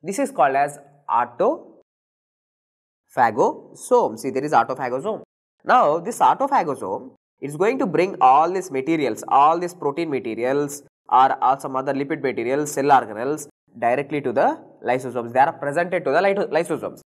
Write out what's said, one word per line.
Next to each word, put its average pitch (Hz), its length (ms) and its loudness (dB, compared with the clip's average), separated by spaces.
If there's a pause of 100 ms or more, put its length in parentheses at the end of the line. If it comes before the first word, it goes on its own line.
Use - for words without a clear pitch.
This 190 160 -6
is 269 100 -2
called 139 280 2
as 143 200 -2 (320)
autophagosome. - 3000 -4
See, 139 100 -6
there 131 140 -4
is 151 80 -4
autophagosome. 135 720 -2 (400)
Now, 175 360 2
this 185 200 -10
autophagosome 147 960 0 (240)
is 147 160 -10
going 214 240 0
to 277 60 0
bring 180 340 0
all 156 320 6
these 185 200 -6
materials, 135 580 -2
all 151 280 6
these 175 160 -6
protein 156 360 -4
materials 127 760 -4 (240)
or, 131 340 4
or 131 200 2
some 135 160 -6
other 135 160 -2
lipid 139 280 -4
materials, 135 520 -2
cell 139 100 -2
organelles 131 640 0 (320)
directly 139 400 -2
to 131 140 -4
the 190 260 0 (260)
lysosomes. 123 460 -4
They 127 80 0
are 156 140 6
presented 165 500 -2
to 139 80 0
the 151 80 4
lyto-, 196 300 0
lysosomes. 151 500 -4 (100)